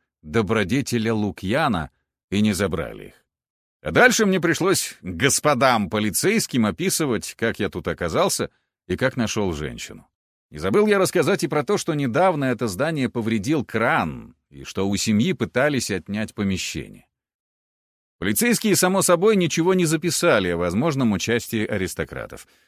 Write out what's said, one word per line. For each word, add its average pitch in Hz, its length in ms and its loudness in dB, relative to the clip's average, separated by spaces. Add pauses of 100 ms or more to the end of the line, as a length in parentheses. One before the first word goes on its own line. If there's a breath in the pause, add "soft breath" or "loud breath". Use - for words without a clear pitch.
(220)
добродетеля 110 920 0
Лукьяна 104 760 -2 (400)
и 101 120 0
не 107 120 4
забрали 76 540 -4
их. - 60 -20 (680)
А - 100 -6
дальше 226 340 4
мне 185 140 2
пришлось 170 600 0
господам 120 880 2
полицейским 113 760 0
описывать, 127 720 -2
как 113 220 -2
я 98 100 0
тут 85 180 -6
оказался 90 600 -2 (380)
и 90 100 -4
как 127 180 -2
нашёл 104 380 -2
женщину. 65 540 -10 (420)
Не 73 80 -16
забыл 104 300 2
я 202 120 2
рассказать 175 440 0
и 165 40 -2
про 151 160 -2
то, 202 140 0
что - 160 -4
недавно 143 520 0
это 123 220 -2
здание 131 420 -2
повредил 113 540 -2
кран, 104 720 -2 (140)
и 69 140 -18
что 95 240 -4
у 101 80 0
семьи 113 380 2
пытались 123 580 -2
отнять 101 420 -6
помещение. 85 760 -4 (1080)
Полицейские, 202 600 2
само 185 240 2
собой, 185 340 4
ничего 175 380 2
не 180 120 4
записали 156 640 2
о 85 80 0
возможном 117 540 0
участии 110 540 -2
аристократов. 82 840 -6 (200)